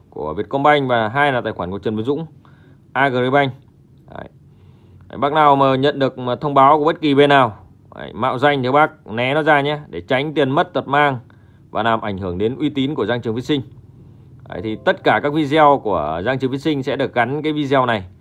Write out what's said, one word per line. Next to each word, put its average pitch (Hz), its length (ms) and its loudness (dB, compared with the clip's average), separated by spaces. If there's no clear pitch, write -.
của 76 240 -8
Vietcombank 139 540 0
và 113 200 2
hai 139 240 0
là 120 80 0
tài 107 120 -4
khoản 90 180 -6
của 98 80 -6
Trần 110 180 -4
Việt 110 60 -4
Dũng, 147 240 -4
Agribank. 131 600 0
Đấy. - 140 -16
Đấy, - 100 -14
bác 139 140 -2
nào 147 240 4
mà 135 200 4
nhận 143 220 0
được 131 200 -2
mà 123 180 -4
thông 147 180 -4
báo 139 240 6
của 147 60 0
bất 170 160 0
kỳ 147 140 2
bên 143 160 6
nào, 127 260 4
đấy, 67 180 -14
mạo 123 260 -4
danh 143 240 2
thì 127 80 -2
bác 151 360 2
né 123 280 -2
nó 156 80 0
ra 147 180 4
nhé, 147 180 -2
để 85 120 -10
tránh 139 340 -2
tiền 139 160 0
mất 170 220 -2
tật 127 160 -4
mang 143 300 0
và 101 120 -4
làm 113 180 0
ảnh 98 180 -6
hưởng 90 200 -6
đến 113 180 -2
uy 151 140 -4
tín 139 240 -4
của 120 120 -4
Giang 117 160 -4
Trường 113 140 -6
Fishing. 135 240 -4
Đấy, - 140 -12
thì 110 220 -6
tất - 200 0
cả 113 180 4
các 147 100 -2
video 147 520 4
của 85 400 -2
Giang 131 140 -2
Trường 131 140 -2
Fishing 139 300 -4
sẽ 127 140 -4
được 135 180 -4
gắn 127 280 -2
cái 151 100 -4
video 139 340 0
này 107 180 -2